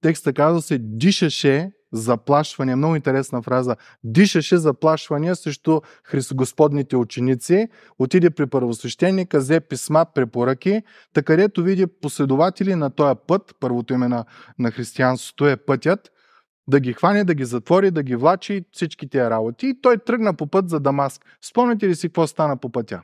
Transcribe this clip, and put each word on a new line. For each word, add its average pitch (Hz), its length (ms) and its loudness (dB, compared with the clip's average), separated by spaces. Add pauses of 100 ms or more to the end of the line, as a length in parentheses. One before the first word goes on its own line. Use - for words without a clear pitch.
текста 156 340 0
казва 160 280 2
се, 143 160 -4
дишаше 139 920 0 (200)
заплашване, 127 840 -2
много 156 200 0
интересна 135 460 -2
фраза, 123 340 -2 (280)
дишаше 160 520 2
заплашвания 156 800 0
срещу 156 440 -2 (240)
Хрис-, 135 300 -4
Господните 139 640 0
ученици, 127 720 0 (300)
отиде 175 320 4
при 147 160 -2
първосвещеника, 143 920 -2
взе 147 220 2
писма, 156 540 0
препоръки, 131 680 -2 (300)
та 151 100 0
където 180 400 2
види 185 240 2
последователи 160 880 -2
на 151 160 -2
този 143 240 2 (120)
път, 190 340 -2
първото 123 340 -4
име 127 140 0
на, 120 160 -4 (340)
на 120 120 -2
християнството 127 800 -2
е 139 80 2
пътят, - 560 -2 (540)
да 139 140 4
ги 123 120 -4
хване, 202 320 2
да 175 100 0
ги 135 100 -4
затвори, 165 460 2
да 156 120 -2
ги 127 140 -4
влачи, 180 560 0
всички 156 360 -8
тия 123 220 0
работи. 113 380 -4
И 262 120 -6
той 240 180 4
тръгна 220 380 -2
по 151 100 -6
път 190 220 0
за 160 120 -2
Дамаск. 139 600 -4
Спомните 233 460 0
ли 175 60 2
си 165 140 -8
какво 165 180 0
стана 147 300 -2
по 123 160 -10
пътя? 104 320 -8